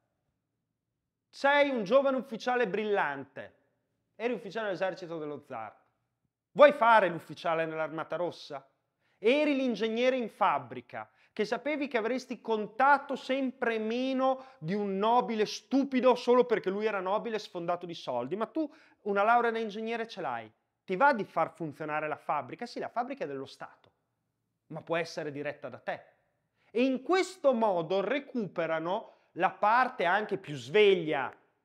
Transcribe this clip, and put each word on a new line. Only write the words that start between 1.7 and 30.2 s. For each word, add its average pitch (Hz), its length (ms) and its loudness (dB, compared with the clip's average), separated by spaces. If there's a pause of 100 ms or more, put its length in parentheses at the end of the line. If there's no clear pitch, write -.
un 240 140 -2
giovane 269 320 4
ufficiale 247 520 -2
brillante, 170 840 -4 (600)
eri 240 180 -4
ufficiale 208 320 -8
dell'esercito 175 520 -6
dello 147 280 -10
zar, 110 280 -12 (760)
vuoi 277 200 10
fare 226 360 6
l'ufficiale 165 560 -4
nell'Armata 160 520 -6
Rossa? 156 520 -8 (540)
Eri 285 320 4
l'ingegnere 240 600 0
in 233 140 -4
fabbrica, 127 800 -2 (240)
che 214 120 -2
sapevi 277 440 -4
che 247 100 -2
avresti 240 420 -4
contato 254 760 0
sempre 247 640 -2
meno 262 680 -2 (120)
di 160 160 -4
un 202 240 -2
nobile 220 480 2
stupido 254 680 2
solo 247 300 4
perché 214 260 0
lui 208 160 -2
era 202 140 -2
nobile 208 360 -2
e - 20 -2
sfondato 175 480 -6
di 170 80 -10
soldi, 131 400 -6
ma 220 120 -4
tu 311 220 -4 (340)
una 202 200 0
laurea 233 280 4
da 226 80 -4
ingegnere 226 500 -6
ce 196 120 -14
l'hai, 120 300 -8 (340)
ti 180 120 -4
va 285 160 6
di 202 120 -2
far 160 300 -2
funzionare 151 540 -6
la 143 80 -4
fabbrica? 151 500 -6
Sì, 240 140 -10
la 131 80 -8
fabbrica 254 360 -6
è - 40 -8
dello 139 180 -8
Stato, - 460 -20 (760)
ma 156 140 -12
può 160 140 -2
essere 165 340 -4
diretta 143 380 -8
da 117 100 -14
te". 170 240 -8 (720)
E 240 100 2
in 262 200 0
questo 339 500 2
modo 190 480 0
recuperano 190 1120 -4 (220)
la 175 160 0
parte 233 540 2
anche 196 340 0